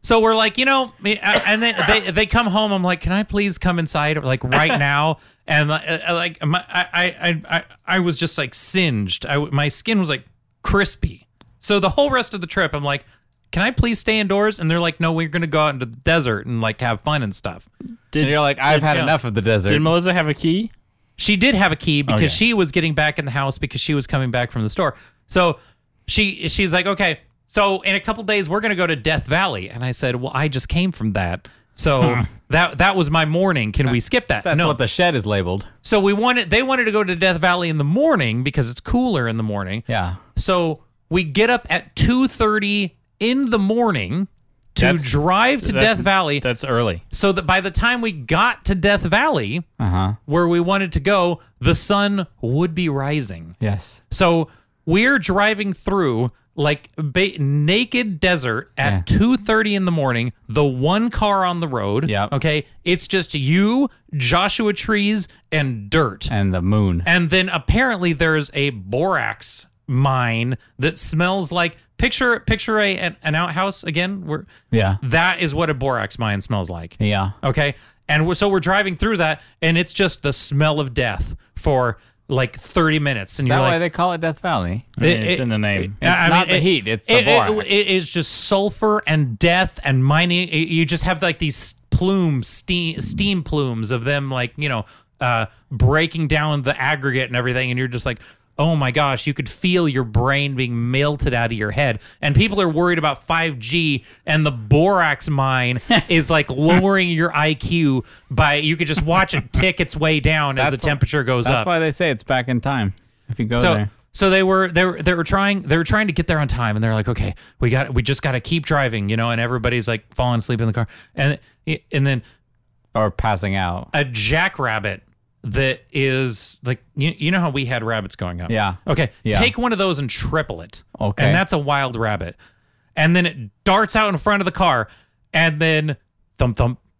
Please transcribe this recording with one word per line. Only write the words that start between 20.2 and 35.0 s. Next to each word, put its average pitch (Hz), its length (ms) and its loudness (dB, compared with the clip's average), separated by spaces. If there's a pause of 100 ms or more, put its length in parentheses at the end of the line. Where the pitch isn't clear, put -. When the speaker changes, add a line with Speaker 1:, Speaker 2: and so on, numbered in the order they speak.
Speaker 3:
a 151 60 0
key? 180 380 -2 (440)
Speaker 1:
She 208 220 0
did 240 180 4
have 185 160 4
a 156 60 -2
key 147 240 0
because 123 220 0
Speaker 3:
Okay. 156 40 2
Speaker 1:
she 226 260 2
was 180 180 0
getting 160 220 0
back 151 260 0
in 151 60 -6
the 135 60 -6
house 139 260 -4
because - 220 -6
she - 140 -2
was 143 140 0
coming 131 240 -2
back 123 200 -2
from 113 120 -4
the 107 60 -2
store. 160 260 -2 (320)
So 175 320 2 (480)
she, 196 420 -2
she's 185 240 0
like, 180 140 0
"Okay." 190 320 0 (280)
"So 202 340 0
in 196 140 0
a 196 40 -2
couple 220 240 -6
days, 196 260 0
we're 202 120 -2
gonna 214 140 -2
go 175 120 0
to 160 80 0
Death 151 300 -2
Valley." 139 440 -2
And 120 140 -10
I 127 80 -2
said, 123 260 -2
"Well, 127 160 -6
I 147 140 0
just 127 220 -4
came 175 220 0
from 110 220 -4
that. 92 340 -4 (280)
So 123 480 2 (120)
Speaker 2:
<laughs> - 140 -20
Speaker 1:
that, 160 280 2
that 190 180 4
was 160 140 2
my 160 160 2
morning. 156 460 0
Can - 180 0
we 120 100 2
skip - 280 -2
that?" 107 160 -2
Speaker 2:
That's 160 140 0
Speaker 1:
No. 165 100 2
Speaker 2:
what 143 100 0
the 127 100 0
shed 175 280 2